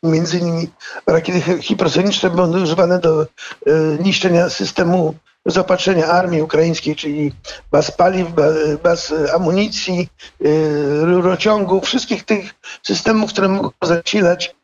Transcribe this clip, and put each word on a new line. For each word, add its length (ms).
między 360
innymi 300
rakiety 340
hi-, 200
hipersoniczne, 680
będą 340
używane 360
do, 220
e, 60
niszczenia 460
systemu 680
zaopatrzenia 640
armii 340
ukraińskiej, 540
czyli 360
baz 200
paliw, 400
ba-, 520
baz 300
amunicji, 760
e, 60
rurociągów, 760
wszystkich 400
tych 300
systemów, 460
które 180
mogą 220
zasilać 840